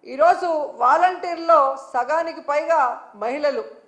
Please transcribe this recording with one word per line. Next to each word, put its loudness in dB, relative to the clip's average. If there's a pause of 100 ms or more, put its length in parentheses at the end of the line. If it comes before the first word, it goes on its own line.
(140)
ఈరోజు 2 (340)
వాలంటీర్లో 2 (320)
సగానికి -4
పైగా 0 (440)
మహిళలు -4 (240)